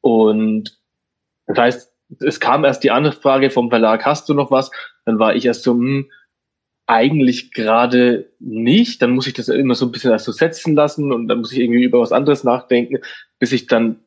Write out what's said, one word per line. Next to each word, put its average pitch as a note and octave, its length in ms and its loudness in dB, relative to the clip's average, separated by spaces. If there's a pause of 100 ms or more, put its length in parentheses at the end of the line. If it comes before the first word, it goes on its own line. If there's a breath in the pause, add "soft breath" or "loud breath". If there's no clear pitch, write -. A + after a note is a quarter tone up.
Und A2 760 0 (680)
das G2 100 -2
heißt, B2 360 -2 (260)
es C3+ 200 -4
kam C#3+ 260 0
erst - 180 0
die B2+ 80 2
Anfrage C3+ 580 0
vom A#2+ 220 -2
Verlag, A2+ 340 2
„Hast D3 240 -2
du C#3+ 60 2
noch C#3+ 160 -2
was?“ C3+ 180 0 (360 loud breath)
Dann A2 120 0
war G#2+ 180 2
ich A#2+ 100 -2
erst A#2 180 -2
so, B2 100 2
„Hm, C3+ 380 -2 (720 soft breath)
eigentlich B2+ 680 2
gerade A#2+ 760 0 (100)
nicht.“ B2+ 600 0
Dann B2 100 2
muss B2+ 140 0
ich C3+ 80 -8
das B2 160 -8
immer C3 240 0
so B2 140 -2
ein A#2+ 40 -4
bisschen A#2+ 200 -2
erst A2 140 0
so B2 60 -6
setzen E3 440 -2
lassen D3 360 0
und A#2 160 -4
dann B2 120 -2
muss A#2 120 -8
ich B2+ 80 -2
irgendwie A#2+ 240 2
über B2 160 2
was A#2 120 0
anderes C#3 320 0
nachdenken, B2 560 0 (400 loud breath)
bis B2 140 0
ich B2 120 -4
dann A2+ 420 0